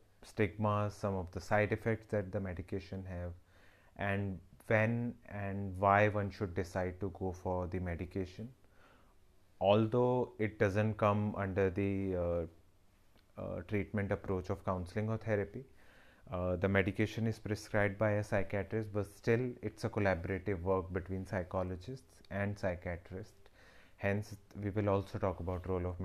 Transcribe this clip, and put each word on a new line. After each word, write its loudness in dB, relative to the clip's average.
stigmas, 2
some -2
of -4
the -6
side 4
effects 0
that 0
the -2
medication -6
have, -6
and -2
when 2
and -6
why 8
one 0
should -4
decide -2
to -2
go -2
for -2
the -4
medication. -4
Although 6
it -2
doesn't 4
come 2
under 2
the, 0
uh, -6
uh, -6
treatment -2
approach -2
of -4
counseling -2
or -2
therapy, -2
uh, 0
the 2
medication 2
is -2
prescribed -2
by 2
a 2
psychiatrist, -2
but -2
still 2
it's -6
a -2
collaborative 0
work 0
between -4
psychologists -6
and -2
psychiatrists. -6
Hence, 0
we -2
will 2
also 0
talk 0
about -4
role 0
of -6